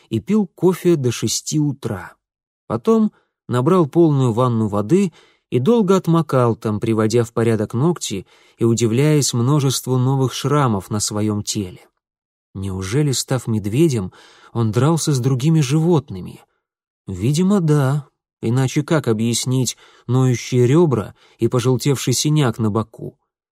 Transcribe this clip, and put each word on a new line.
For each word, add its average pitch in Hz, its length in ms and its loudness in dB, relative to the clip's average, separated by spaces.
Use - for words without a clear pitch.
и 110 100 -2
пил 208 260 0
кофе 175 500 0
до 127 140 0
шести - 480 -4
утра. 135 560 -4
Потом 220 460 0
набрал 147 380 2
полную 139 460 2
ванну 113 360 0
воды 113 440 0
и 131 100 -2
долго 196 380 2
отмокал 147 600 0
там, 107 240 -4
приводя 110 440 0
в - 80 -16
порядок 113 400 -2
ногти 131 540 -4
и 113 60 -2
удивляясь 117 680 2
множеству 127 640 0
новых 131 380 0
шрамов 131 560 -2
на 107 100 -4
своем 104 420 -4
теле. - 440 -8
Неужели, 98 560 -4
став - 360 -4
медведем, 110 680 0
он 113 180 0
дрался 151 400 2
с 131 80 0
другими 135 400 2
животными? 143 800 0
Видимо, 147 540 0
да. 147 480 0
Иначе 127 420 0
как 147 260 0
объяснить 117 680 -2
ноющие 123 600 2
ребра 127 480 2
и 117 120 0
пожелтевший 127 680 0
синяк 151 440 0
на 110 120 0
боку? 107 480 -6